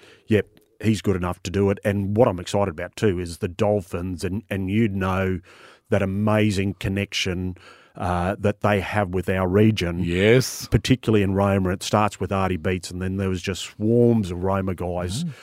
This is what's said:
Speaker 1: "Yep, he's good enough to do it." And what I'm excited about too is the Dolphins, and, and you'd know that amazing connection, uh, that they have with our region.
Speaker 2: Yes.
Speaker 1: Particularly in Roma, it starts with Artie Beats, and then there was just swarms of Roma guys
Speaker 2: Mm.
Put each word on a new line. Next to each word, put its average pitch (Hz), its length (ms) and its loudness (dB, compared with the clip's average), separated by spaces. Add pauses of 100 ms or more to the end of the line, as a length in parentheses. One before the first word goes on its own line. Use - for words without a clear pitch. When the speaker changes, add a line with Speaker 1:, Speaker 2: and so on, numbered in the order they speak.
(280)
Speaker 1:
"Yep, 101 200 2 (340)
he's 104 200 0
good 98 140 0
enough 90 280 -4
to 90 80 -8
do 98 200 2
it." 101 120 -4
And 101 320 -2
what 120 120 6
I'm 90 120 -2
excited 98 320 -2
about 87 240 -10
too 95 240 0
is 87 200 -8
the 101 100 -4
Dolphins, 92 760 -4
and, 98 260 -6
and 98 200 -4
you'd 107 260 0
know 95 440 -2 (500)
that 101 120 2
amazing 101 760 0
connection, 92 800 -4 (400)
uh, 90 440 -2
that 110 220 -2
they 104 180 2
have 95 300 -2
with 92 200 -4
our 95 180 0
region. 92 560 4
Speaker 2:
Yes. 101 680 2
Speaker 1:
Particularly 110 500 2
in 98 140 0
Roma, 98 340 2
it 92 140 -4
starts 107 360 0
with 87 120 -4
Artie 95 260 0
Beats, 92 320 -4
and 90 120 -10
then 92 160 -4
there 98 120 -2
was 92 120 -4
just 92 200 -6
swarms 113 680 2
of 87 120 -6
Roma 95 300 0
guys 90 500 -4
Speaker 2:
Mm. 165 80 -6 (120)